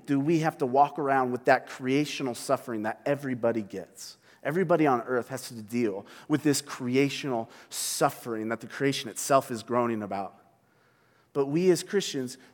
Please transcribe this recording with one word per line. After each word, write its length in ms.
do 160
we 200
have 180
to 80
walk 320
around 340
with 140
that 240
creational 640
suffering 480
that 240
everybody 560
gets, 560
everybody 420
on 200
earth 220
has 200
to 60
deal 500
with 140
this 180
creational 880
suffering 800
that 100
the 60
creation 420
itself 420
is 120
groaning 400
about. 320
But 140
we 240
as 120
Christians, 540